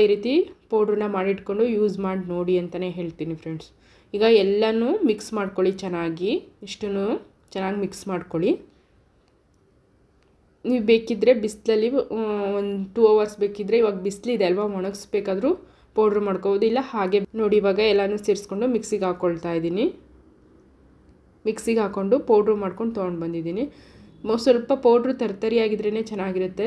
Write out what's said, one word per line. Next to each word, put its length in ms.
ಈ 40
ರೀತಿ 260
ಪೌಡ್ರನ್ನ 380
ಮಾಡಿಟ್ಕೊಂಡು 480
ಯೂಸ್ 300
ಮಾಡಿ 260
ನೋಡಿ 280
ಅಂತಲೇ 380
ಹೇಳ್ತೀನಿ 400
ಫ್ರೆಂಡ್ಸ್. 320
ಈಗ 100
ಎಲ್ಲನೂ 460
ಮಿಕ್ಸ್ 280
ಮಾಡ್ಕೊಳ್ಳಿ 360
ಚೆನ್ನಾಗಿ, 480
ಇಷ್ಟನ್ನು 380
ಚೆನ್ನಾಗಿ 300
ಮಿಕ್ಸ್ 260
ಮಾಡ್ಕೊಳ್ಳಿ. 460
ನೀವು 260
ಬೇಕಿದ್ರೆ 420
ಬಿಸಿಲಲ್ಲಿ, 460
ಆ, 40
ಒಂದು 200
ಟೂ 180
ಅವರ್ಸ್ 320
ಬೇಕಿದ್ರೆ, 400
ಇವಾಗ 240
ಬಿಸಿಲಿದೆ 420
ಅಲ್ವಾ, 160
ಒಣಗಿಸ್ಬೇಕಾದ್ರೂ 720
ಪೌಡ್ರ್ 320
ಮಾಡ್ಕೋಬೋದು. 380
ಇಲ್ಲ 140
ಹಾಗೆ 260
ನೋಡಿ, 220
ಇವಾಗ 180
ಎಲ್ಲನೂ 320
ಸೇರಿಸ್ಕೊಂಡು 440
ಮಿಕ್ಸಿಗೆ 400
ಹಾಕ್ಕೊಳ್ತಾ 500
ಇದ್ದೀನಿ. 280
ಮಿಕ್ಸಿಗೆ 380
ಹಾಕ್ಕೊಂಡು 340
ಪೌಡ್ರ್ 280
ಮಾಡ್ಕೊಂಡು 380
ತೊಗೊಂಡು 260
ಬಂದಿದ್ದೀನಿ. 440
ಮೊ-, 200
ಸ್ವಲ್ಪ 280
ಪೌಡ್ರ್ 360
ತರ್ತರಿ 420
ಆಗಿದ್ರೇ 400
ಚೆನ್ನಾಗಿರುತ್ತೆ, 640